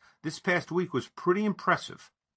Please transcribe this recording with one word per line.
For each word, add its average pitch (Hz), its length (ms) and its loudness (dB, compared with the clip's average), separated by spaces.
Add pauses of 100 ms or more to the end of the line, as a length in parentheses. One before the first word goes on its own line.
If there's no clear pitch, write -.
(220)
this 160 160 -6
past 175 340 0
week 175 220 0
was 123 140 0
pretty 185 360 0
impressive. - 640 -2 (260)